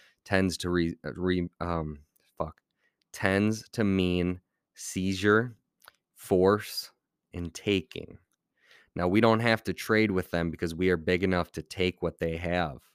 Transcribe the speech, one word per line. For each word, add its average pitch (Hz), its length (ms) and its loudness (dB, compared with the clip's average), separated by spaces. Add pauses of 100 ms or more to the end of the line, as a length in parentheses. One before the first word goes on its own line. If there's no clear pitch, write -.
(260)
tends 95 320 2
to 90 140 -4
re-, 85 240 2 (100)
uh, 73 100 -8
re-, 90 340 0 (100)
um, 80 400 -4 (360)
fuck, 78 260 -8 (520)
tends 104 600 0
to 113 100 0
mean 90 580 0 (320)
seizure, 104 840 0 (600)
force, 98 720 2 (420)
and 85 220 -8
taking. - 640 -4 (800)
Now, 87 120 -2
we 98 140 2
don't 113 180 4
have 113 260 0
to 92 80 -4
trade 110 360 2
with 92 220 -2
them 85 180 0
because 82 240 -6
we 90 160 0
are 90 80 4
big 87 260 0
enough 90 280 0
to 82 100 -10
take 90 400 -4
what 82 160 -4
they 82 200 -4
have. 85 420 -4 (160)